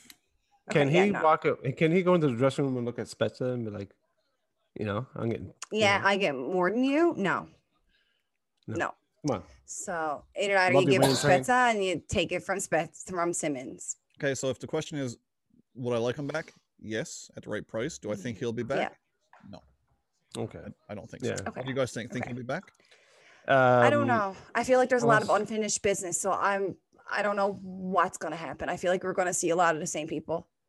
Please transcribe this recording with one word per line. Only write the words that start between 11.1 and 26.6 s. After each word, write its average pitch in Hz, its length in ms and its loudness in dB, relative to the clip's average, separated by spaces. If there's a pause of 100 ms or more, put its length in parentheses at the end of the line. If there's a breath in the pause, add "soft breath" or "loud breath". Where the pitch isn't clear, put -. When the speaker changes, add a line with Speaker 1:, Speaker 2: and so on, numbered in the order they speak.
Speaker 2:
Train. 143 240 4
Speaker 1:
Spezza 247 300 4
and 208 120 0
you 180 240 -2
take - 240 -2
it 175 120 -4
from 190 160 -4
Spez-, 165 500 -4
from 175 240 -2
Simmons. 135 640 -6 (240)
Speaker 3:
Okay, 139 140 0
so 135 140 -4
if 123 100 -4
the 120 80 -12
question 156 300 -4
is, 127 200 -6 (580)
would 120 200 -4
I - 20 0
like 120 200 0
him 143 100 -6
back? 156 260 -8 (260)
Yes, 110 560 -8
at - 80 -16
the - 60 -14
right 107 180 -6
price. 120 300 -6
Do 104 140 -8
I 107 40 -4
think 104 220 -8
he'll 117 160 -4
be 120 100 -4
back? 139 280 -2 (520)
Speaker 1:
Yeah. 98 60 -20 (880)
Speaker 3:
No. 117 60 -4
Speaker 2:
Okay. 98 220 -10
Speaker 3:
I, - 260 -18
I 107 40 -12
don't - 140 -14
think - 140 -16
Speaker 2:
Yeah. 110 120 -2
Speaker 3:
so. 95 100 -8
What - 120 -8
Speaker 1:
Okay. - 60 -8
Speaker 3:
do 131 60 -10
you 127 60 -4
guys 127 180 -2
think? 120 180 -10
Think 123 140 -6
Speaker 1:
Okay. 131 80 -8
Speaker 3:
he'll 123 80 -8
be - 40 -10
back? 147 180 -6 (840 soft breath)
Speaker 1:
I 127 420 8
don't 117 140 4
Speaker 2:
Um, - 40 0
Speaker 1:
know. 202 280 0 (200)
I 233 80 0
feel 254 160 4
like 254 80 4
there's 247 160 2
a 233 40 2
lot 220 160 6
of 214 60 -2
Speaker 2:
unless 190 120 4
Speaker 1:
unfinished 214 400 -4
business, 190 400 0
so 196 100 0
I'm, 196 460 0 (340)